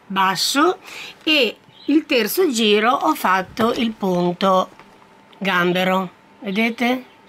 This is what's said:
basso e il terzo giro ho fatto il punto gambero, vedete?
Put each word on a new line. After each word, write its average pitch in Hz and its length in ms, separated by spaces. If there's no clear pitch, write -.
basso 196 720
e 285 320
il 302 200
terzo 269 460
giro 220 400
ho 311 240
fatto 190 560
il 233 200
punto 185 800
gambero, 185 720
vedete? 233 680